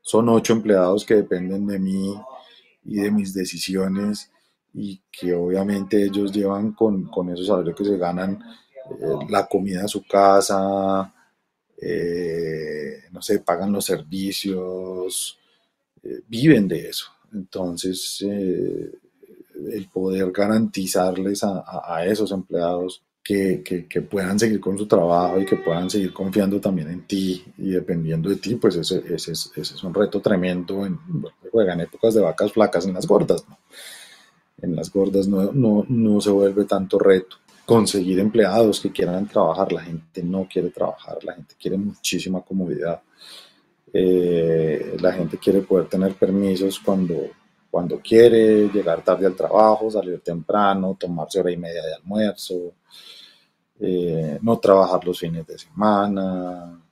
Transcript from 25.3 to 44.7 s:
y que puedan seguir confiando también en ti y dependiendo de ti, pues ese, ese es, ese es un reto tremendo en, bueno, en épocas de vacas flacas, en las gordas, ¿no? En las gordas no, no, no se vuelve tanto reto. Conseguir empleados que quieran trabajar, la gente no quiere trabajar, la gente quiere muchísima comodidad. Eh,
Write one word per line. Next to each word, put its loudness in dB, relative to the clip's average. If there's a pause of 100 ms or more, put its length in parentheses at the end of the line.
y 0
que 2
puedan -2
seguir -2
confiando 0
también -2
en -10
ti -2 (140)
y -4
dependiendo -2
de 0
ti, -4
pues 2
ese, -2 (120)
ese -8
es, -10
ese -10
es -16
un -8
reto 0
tremendo -2
en, -6 (540)
bueno, 2
en -4
épocas 0
de 4
vacas 0
flacas, 2
en -2
las -6
gordas, 2
¿no? -20 (1000)
En -4
las -6
gordas 2
no, 0
no, 4
no 2
se 2
vuelve 4
tanto 0
reto. 4 (280)
Conseguir 4
empleados 4
que -4
quieran -2
trabajar, 2
la -4
gente -12
no -4
quiere -2
trabajar, -6
la -10
gente -20
quiere -4
muchísima -4
comodidad. -4 (880)
Eh, 2